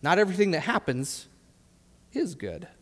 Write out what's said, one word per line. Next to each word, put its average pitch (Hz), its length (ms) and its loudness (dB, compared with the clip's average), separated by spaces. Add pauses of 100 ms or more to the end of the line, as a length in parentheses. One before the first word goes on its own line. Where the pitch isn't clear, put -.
not 165 180 4
everything 196 340 4
that 156 80 0
happens 139 640 -4 (880)
is 349 200 -2
good? 92 340 -10 (120)